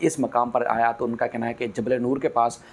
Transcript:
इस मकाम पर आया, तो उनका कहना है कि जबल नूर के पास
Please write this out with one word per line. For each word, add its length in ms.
इस 180
मकाम 300
पर 120
आया, 300
तो 120
उनका 220
कहना 200
है 80
कि 140
जबल 240
नूर 260
के 100
पास 440